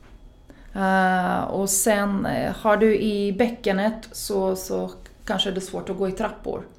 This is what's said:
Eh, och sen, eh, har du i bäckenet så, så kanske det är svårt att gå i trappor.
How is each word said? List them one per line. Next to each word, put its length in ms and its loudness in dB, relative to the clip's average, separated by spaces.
Eh, 680 2
och 260 -2
sen, 560 2
eh, 260 0
har 140 6
du 220 6
i 340 0
bäckenet 800 0
så, 440 -2
så 340 -6
kanske 260 -2
det 80 -4
är 20 -2
svårt 300 -6
att 80 -4
gå 100 0
i 40 -2
trappor. 500 -6